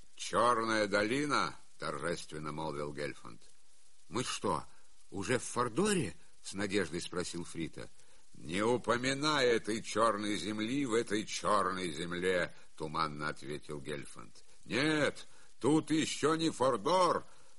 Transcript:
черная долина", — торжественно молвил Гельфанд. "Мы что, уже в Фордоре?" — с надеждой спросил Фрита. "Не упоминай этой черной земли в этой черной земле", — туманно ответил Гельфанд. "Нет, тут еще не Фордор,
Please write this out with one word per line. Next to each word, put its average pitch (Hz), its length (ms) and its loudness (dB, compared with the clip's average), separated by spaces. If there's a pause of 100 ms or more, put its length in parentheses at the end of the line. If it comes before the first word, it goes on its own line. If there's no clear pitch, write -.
(160)
черная 113 720 4
долина", — 107 680 2 (240)
торжественно 76 720 -2
молвил 73 420 -2
Гельфанд. 67 480 -6 (680)
"Мы 123 160 0
что, 87 400 0 (460)
уже 98 280 0
в - 40 -8
Фордоре?" — 123 720 2 (280)
с - 140 -8
надеждой 95 440 2
спросил 85 460 -4
Фрита. 76 440 -6 (440)
"Не 85 280 -2
упоминай 123 840 2
этой 110 340 2
черной 107 540 2
земли 107 500 0
в 110 80 0
этой 107 320 2
черной 92 680 2
земле", — 87 600 0 (220)
туманно 76 540 -2
ответил 73 500 -6
Гельфанд. 67 640 -8 (220)
"Нет, 139 600 2 (340)
тут 147 320 4
еще 151 440 2
не 160 140 2
Фордор, 131 760 4 (340)